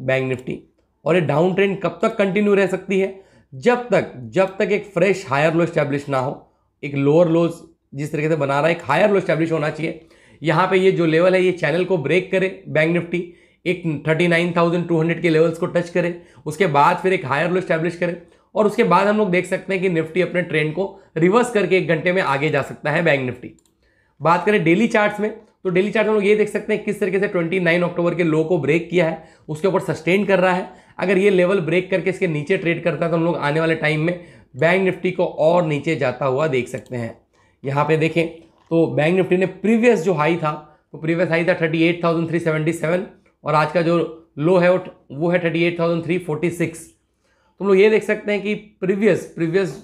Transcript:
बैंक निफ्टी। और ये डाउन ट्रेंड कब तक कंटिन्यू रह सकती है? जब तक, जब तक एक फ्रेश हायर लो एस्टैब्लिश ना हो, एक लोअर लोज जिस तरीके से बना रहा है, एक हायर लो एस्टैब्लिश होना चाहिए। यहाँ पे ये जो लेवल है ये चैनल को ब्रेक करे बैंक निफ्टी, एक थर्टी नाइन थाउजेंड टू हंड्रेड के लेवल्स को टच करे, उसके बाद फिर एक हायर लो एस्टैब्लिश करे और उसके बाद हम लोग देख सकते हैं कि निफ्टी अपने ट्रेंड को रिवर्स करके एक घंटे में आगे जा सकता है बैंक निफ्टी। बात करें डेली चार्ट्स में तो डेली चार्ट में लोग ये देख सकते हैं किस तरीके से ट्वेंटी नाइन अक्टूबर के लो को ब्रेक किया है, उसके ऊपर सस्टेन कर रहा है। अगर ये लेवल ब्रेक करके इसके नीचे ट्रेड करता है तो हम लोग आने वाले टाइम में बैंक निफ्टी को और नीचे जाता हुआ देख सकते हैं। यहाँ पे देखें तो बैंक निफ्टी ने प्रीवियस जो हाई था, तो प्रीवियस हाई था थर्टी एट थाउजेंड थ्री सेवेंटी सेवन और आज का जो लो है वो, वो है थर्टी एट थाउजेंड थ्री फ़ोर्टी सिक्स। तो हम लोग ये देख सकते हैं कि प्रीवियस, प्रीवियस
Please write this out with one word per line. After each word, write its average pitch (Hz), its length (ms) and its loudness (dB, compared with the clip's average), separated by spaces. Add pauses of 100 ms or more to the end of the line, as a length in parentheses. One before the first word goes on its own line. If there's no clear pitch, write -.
बैंक 131 260 0
निफ्टी। - 300 -6 (480)
और 160 100 2
ये 180 60 2
डाउन 156 320 2
ट्रेंड 196 280 0
कब - 200 -4
तक 220 160 -2
कंटिन्यू 202 380 2
रह 190 120 2
सकती 190 320 -2
है? 190 80 0 (460)
जब 240 360 0
तक, 165 260 0
जब 127 420 -2
तक 202 140 0
एक 208 140 -2
फ्रेश 190 440 0
हायर 147 240 2
लो 170 100 2
एस्टैब्लिश 143 460 -2
ना 135 100 0
हो, - 320 -6 (320)
एक 139 120 -8
लोअर 147 340 4
लोज 165 220 2 (420)
जिस 147 180 -8
तरीके 156 180 -2
से 165 60 2
बना 139 240 0
रहा 156 100 2
है, 170 60 2
एक - 80 -10
हायर 180 280 2
लो 196 60 4
एस्टैब्लिश 160 340 0
होना 151 180 0
चाहिए। - 380 -8 (340)
यहाँ 156 260 2
पे 190 100 2
ये 185 140 4
जो 165 160 0
लेवल 175 280 4
है 185 80 2
ये 180 100 2
चैनल 175 320 -2
को 185 140 0
ब्रेक 165 320 0
करे 190 380 -2
बैंक 156 240 2
निफ्टी, 170 400 -4 (320)
एक 175 180 -2 (240)
थर्टी 160 200 2
नाइन 170 300 2
थाउजेंड 170 300 0
टू 165 120 0
हंड्रेड 165 220 -2
के 175 80 0
लेवल्स 160 280 2
को 190 100 -2
टच 175 220 -2
करे, 175 320 -4 (240)
उसके 156 240 0
बाद 151 280 4
फिर 185 160 0
एक 143 120 -2
हायर 147 260 -2
लो 185 60 0
एस्टैब्लिश 170 400 -2
करे 170 240 -4 (340)
और 208 120 2
उसके 208 180 0
बाद 190 220 4
हम 214 100 2
लोग 208 140 0
देख 180 160 0
सकते 190 260 -4
हैं 185 100 -2
कि 190 80 0
निफ्टी 160 300 -2
अपने 180 220 -2
ट्रेंड 156 300 -2
को 190 140 -4 (300)
रिवर्स 190 340 2
करके 190 260 2
एक 165 100 0
घंटे 165 240 0
में 185 100 0
आगे 139 280 0
जा 143 140 0
सकता 139 280 -6
है 165 120 0
बैंक 139 220 2
निफ्टी। - 300 -10 (640)
बात 170 240 2
करें 208 180 2
डेली 185 260 4
चार्ट्स 208 300 0
में 214 140 -4 (300)
तो 190 60 -4
डेली 190 220 0
चार्ट 214 160 0
में 220 60 2
लोग 202 120 0
ये 208 100 4
देख 208 140 0
सकते 208 240 -4
हैं 208 100 -2
किस 202 160 -4
तरीके 190 200 -2
से 196 80 0
ट्वेंटी 180 320 -2
नाइन 175 240 2
अक्टूबर 175 320 -2
के 175 80 0
लो 156 200 2
को 175 160 0
ब्रेक 151 300 0
किया 170 160 2
है, 160 180 -6 (260)
उसके 156 180 -4
ऊपर 185 140 0
सस्टेन 185 440 0
कर 190 140 2
रहा 185 140 2
है। 185 160 -4 (300)
अगर 185 180 0
ये 202 120 2
लेवल 180 320 2
ब्रेक 175 300 -2
करके 185 180 0
इसके 180 180 -2
नीचे 156 300 -2
ट्रेड 165 260 -4
करता 165 220 -2
है 160 60 -2
तो 170 60 0
हम 165 80 0
लोग 165 120 -2
आने 147 220 -2
वाले 160 160 0
टाइम 156 260 -2
में - 220 -2 (320)
बैंक 175 280 2
निफ्टी 185 280 -2
को 180 140 -2
और 165 400 2
नीचे 151 300 -2
जाता 127 300 -2
हुआ 135 220 0
देख 127 200 -2
सकते 123 300 -10
हैं। 113 200 -10 (460)
यहाँ 139 220 0
पे 160 120 2
देखें 160 300 0 (440)
तो 165 160 2
बैंक 143 280 0
निफ्टी 190 220 2
ने 190 80 2
प्रीवियस 220 580 2
जो 185 100 2
हाई 156 220 2
था, 156 160 -2 (420)
तो 151 40 -16
प्रीवियस 165 320 -2
हाई 165 160 0
था 180 160 2
थर्टी 165 220 0
एट 175 200 0
थाउजेंड 170 260 0
थ्री 160 100 -2
सेवेंटी 156 340 -2
सेवन 175 340 -4 (360)
और 147 120 -2
आज 151 160 2
का 175 100 0
जो 170 160 2 (420)
लो 175 180 2
है 175 140 4
वो, 185 80 2 (320)
वो 151 180 -4
है 180 140 0
थर्टी 165 200 0
एट 170 160 0
थाउजेंड 170 260 0
थ्री 170 140 -2
फ़ोर्टी 151 320 -4
सिक्स। - 360 -6
तो - 760 -16
हम - 20 0
लोग 190 120 6
ये 214 100 6
देख 214 140 2
सकते 214 280 -4
हैं 202 100 -2
कि 208 140 -4
प्रीवियस, 190 720 0
प्रीवियस 170 560 -2